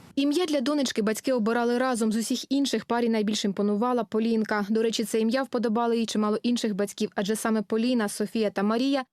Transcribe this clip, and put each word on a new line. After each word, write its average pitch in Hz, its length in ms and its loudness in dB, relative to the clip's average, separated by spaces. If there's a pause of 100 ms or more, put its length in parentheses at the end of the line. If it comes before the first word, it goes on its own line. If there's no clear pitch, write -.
(160)
Ім'я 294 300 2
для 294 160 0
донечки 269 400 0
батьки 220 320 0
обирали 233 440 2
разом. 233 340 0
З 202 40 0
усіх 233 360 -4
інших 269 340 0
парі 233 240 0
найбільш 214 360 0
імпонувала 208 580 0
Полінка. 220 680 0
До 220 140 2
речі, 226 200 0
це 220 160 -2
ім'я 233 240 2
вподобали 233 560 0
і 226 60 0
чимало 214 380 0
інших 240 320 0
батьків, 202 400 -2
адже 214 200 -2
саме 220 260 0
Поліна, 226 480 0
Софія 208 400 -2
та 196 140 -2
Марія 254 500 0